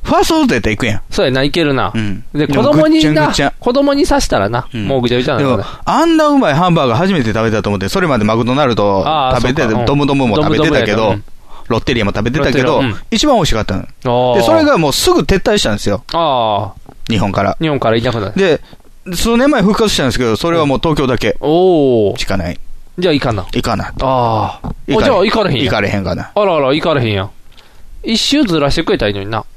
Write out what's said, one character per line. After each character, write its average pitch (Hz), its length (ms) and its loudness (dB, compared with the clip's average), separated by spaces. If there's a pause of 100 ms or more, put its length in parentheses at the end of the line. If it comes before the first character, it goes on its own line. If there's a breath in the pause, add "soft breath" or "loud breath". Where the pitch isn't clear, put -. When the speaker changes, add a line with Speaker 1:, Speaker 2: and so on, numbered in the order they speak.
Speaker 1:
フ - 100 0
ァ 339 60 4
ー 403 60 4
ス - 40 0
ト 330 100 4
フ 311 40 4
ー 262 40 2
ド 160 80 2
や 120 40 2
っ - 20 -4
た 110 80 0
ら 107 60 0
行 - 40 -10
く 127 60 0
や 101 120 0
ん。 - 120 -2
Speaker 2:
そ 208 140 -2
う - 20 2
や 135 60 0
な、 131 120 0
行 139 100 0
け 170 100 0
る 143 100 2
な。 110 220 0
Speaker 1:
う - 20 0
ん。 104 260 -4 (100)
Speaker 2:
で、 143 140 0
Speaker 1:
で 143 60 -2
も 214 100 2
Speaker 2:
子 277 60 4
供 302 180 4
に 160 160 4
な、 151 60 4
Speaker 1:
ぐ - 0 -
っ 151 40 2
ち 156 60 2
ゃ 302 40 2
ん - 40 2
ぐ 302 40 -2
っ - 40 -4
ち 147 80 0
ゃ 139 40 2
ん。 - 120 -2
Speaker 2:
子 240 140 -2
供 285 200 2
に 294 120 0
さ 285 140 2
し - 80 -2
た 123 120 0
ら 101 100 0
な、 120 240 -4
Speaker 1:
う 120 40 -6
ん。 107 100 -4
Speaker 2:
も 135 100 0
う 127 40 0
ぐ 120 80 0
ち 120 60 2
ゃ - 20 2
ぐ 123 60 0
ち 151 80 0
ゃ 131 40 0
な 113 60 0
る 139 40 2
か 131 60 2
ら 120 60 2
ね。 98 60 -4
Speaker 1:
で - 60 -8
も、 - 160 -14
あ 254 200 2
ん 330 120 4
な 311 100 4
う 285 100 4
ま 220 140 2
い - 20 2
ハ 170 140 2
ン 175 60 4
バ 160 120 2
ー - 20 2
ガ 113 80 2
ー - 20 2
初 190 160 0
め 151 100 0
て 107 40 0
食 110 160 0
べ 113 80 0
た 107 120 -2
と - 60 -2
思 101 80 0
っ - 20 -2
て、 98 100 -4
そ 196 120 -2
れ 180 60 0
ま 135 100 2
で 104 80 0
マ 110 120 0
ク 117 60 0
ド 123 120 0
ナ 147 100 2
ル 117 100 0
ド 98 280 2 (320)
食 120 80 0
べ 131 60 0
て 131 60 0
て、 151 80 0
Speaker 2:
あ - 20 0
ー、 110 40 0
そ - 20 0
う - 40 2
か。 120 40 0
う 120 40 -2
ん。 - 20 0
Speaker 1:
ド 139 100 2
ム 143 100 2
ド 139 100 0
ム 135 120 2
も 104 100 0
食 151 140 0
べ 151 80 0
て 156 120 2
た 127 140 0
け 104 60 -2
ど、 107 60 0
Speaker 2:
ド 113 60 0
ム 110 40 2
ド - 0 -
ム - 20 2
や 95 40 0
っ - 0 -
た。 - 20 -
う - 20 -6
ん。 104 60 -10 (460 loud breath)
Speaker 1:
ロ 117 80 0
ッ - 40 -2
テ 147 120 -2
リ 117 80 0
ア 101 40 0
も 101 60 0
食 107 120 -4
べ 120 80 0
て 147 80 -2
た 139 120 0
け 131 120 0
ど、 - 0 -
Speaker 2:
ロ 151 140 2
ッ - 20 2
テ 135 80 0
リ 107 60 -2
ア、 - 20 -6
う - 40 -8
ん。 - 0 - (120)
Speaker 1:
一 233 160 0
番 277 80 4
美 214 60 2
味 147 60 0
し - 60 2
か 110 80 0
っ 98 40 -2
た 101 100 -4
の。 92 60 -4
Speaker 2:
あ - 40 -10 (200)
ー。 123 320 2
Speaker 1:
で、 - 40 4
そ 320 120 4
れ 320 100 4
が 285 160 4
も 156 100 2
う 127 40 -2
す - 180 2
ぐ 349 80 4
撤 185 200 2
退 214 180 0
し - 60 0
た 113 80 0
ん 104 40 -2
で 101 40 -6
す 104 100 -2
よ。 101 140 -4 (100)
Speaker 2:
あ 113 600 0 (340)
ー。 - 40 -4
Speaker 1:
日 110 80 0
本 101 120 0
か 98 120 0
ら。 98 180 -2
Speaker 2:
日 160 60 -2
本 143 120 -2
か 110 120 0
ら 113 60 2
い 117 40 0
な 123 100 -2
く 117 100 -4
な 98 100 -6
る。 - 40 -8
Speaker 1:
で、 180 260 2 (520 loud breath)
数 233 240 0
年 277 140 2
前 254 100 2
復 196 140 2
活 214 140 0
し - 80 -2
た 165 60 0
ん 135 40 2
で 117 60 0
す - 40 -2
け 127 60 0
ど、 113 120 2
そ 170 140 -2
れ 170 80 0
は 160 80 2
も 135 120 0
う - 20 -2
東 156 180 0
京 143 80 0
だ 123 140 0
け。 110 200 -2
Speaker 2:
お 143 720 2
ー。 - 40 -8
Speaker 1:
し - 80 -6
か 98 120 -2
な 85 120 -4
い。 - 100 -10 (380)
Speaker 2:
じ 180 100 0
ゃ 170 40 2
あ - 20 2
行 135 80 0
か 127 120 -2
な。 95 180 -6
Speaker 1:
行 123 100 -2
か 117 140 -2
な。 92 260 -8
Speaker 2:
あ 120 580 -2 (280)
ー。 139 60 0
Speaker 1:
行 220 60 2
か 208 80 2
れ 277 40 4
へ 233 40 2
ん。 - 40 2
Speaker 2:
お、 - 0 -
じ - 0 -
ゃ - 0 -
あ 190 60 2
行 220 60 0
か 226 120 0
れ 175 80 0
へ - 20 0
ん - 40 0
や 120 40 -2
ん。 135 40 0
Speaker 1:
行 113 60 0
か 113 100 0
れ 101 80 0
へ 104 80 -2
ん 98 60 -4
か - 120 -4
な。 - 180 -10
Speaker 2:
あ 208 120 2
ら 180 100 2
あ 151 40 2
ら、 139 140 2
行 160 100 -2
か 165 120 0
れ 123 100 0
へ 110 40 0
ん 104 40 0
や 98 120 -2
ん。 - 40 -10 (760 soft breath)
一 226 140 0
周 294 260 2
ず 170 160 0
ら 143 120 2
し - 40 2
て 165 80 0
く 185 80 -2
れ 180 60 2
た 117 80 0
ら 104 40 2
い - 20 -2
い 104 40 -4
の 98 80 -6
に 101 60 -8
な。 110 160 -4 (120)